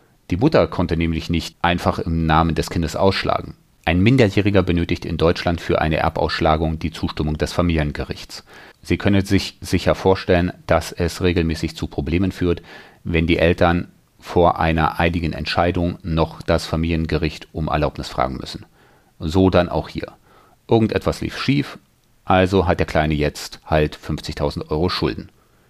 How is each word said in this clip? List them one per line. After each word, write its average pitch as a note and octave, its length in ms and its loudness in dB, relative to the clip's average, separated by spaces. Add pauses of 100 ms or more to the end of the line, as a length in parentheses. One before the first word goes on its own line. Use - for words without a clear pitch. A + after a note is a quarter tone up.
(300)
Die - 60 0
Mutter G#2 300 4
konnte E2 320 -2
nämlich E2 320 -2
nicht E2+ 320 -4
einfach F2+ 360 0
im E2 280 0
Namen D#2+ 280 4
des D2+ 140 -2
Kindes E2 280 -2
ausschlagen. - 580 0 (320)
Ein F2+ 160 4
Minderjähriger G2+ 600 4
benötigt E2+ 440 0
in E2 100 -4
Deutschland E2 460 0
für - 180 0
eine D#2+ 160 0
Erbausschlagung D#2+ 840 0
die D#2+ 120 -4
Zustimmung D#2 480 -4
des - 160 -4
Familiengerichts. - 880 -2 (380)
Sie - 160 -2
können G2 260 2
sich G2 380 0
sicher E2+ 320 0
vorstellen, F2+ 580 2 (140)
dass E2+ 260 0
es - 300 -4
regelmäßig E2 540 0
zu - 100 -6
Problemen E2+ 440 -2
führt, F2 300 -2 (440)
wenn E2 220 2
die E2 120 4
Eltern F2 500 2 (320)
vor - 380 2
einer D#2+ 420 0
eiligen E2+ 320 0
Entscheidung F2 720 -2
noch D#2+ 400 -2
das E2 240 0
Familiengericht D#2+ 840 -2
um D#2 160 -4
Erlaubnis D2+ 400 -2
fragen C2 280 -2
müssen. - 300 -12 (540)
So F2+ 280 4
dann F2 200 2
auch D#2 200 -4
hier. - 200 -10 (600)
Irgendetwas A2 540 0
lief - 160 -8
schief, C#3 400 -2 (460)
also F#2 420 4
hat F2 140 0
der E2 60 0
Kleine D#2 280 0
jetzt - 500 -4
halt D#2 300 0
fünfzigtausend - 760 -6
Euro E2 200 0
Schulden. - 400 -4 (400)